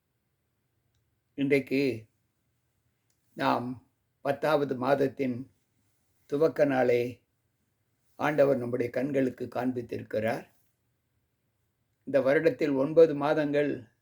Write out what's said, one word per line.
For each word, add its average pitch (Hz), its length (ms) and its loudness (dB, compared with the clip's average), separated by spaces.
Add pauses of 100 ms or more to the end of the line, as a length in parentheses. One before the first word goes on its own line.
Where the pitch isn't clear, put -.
(1400)
இன்றைக்கு 139 720 0 (1300)
நாம் 123 540 -4 (340)
பத்தாவது 143 540 0
மாதத்தின் 131 760 -2 (760)
துவக்க 147 400 2
நாளை 123 560 0 (920)
ஆண்டவர் 143 420 2
நம்முடைய 120 340 -4
கண்களுக்கு 131 540 -2
காண்பித்திருக்கிறார். 117 1000 -6 (1600)
இந்த 135 160 2
வருடத்தில் 147 540 2
ஒன்பது 156 400 4
மாதங்கள் 143 720 -2 (140)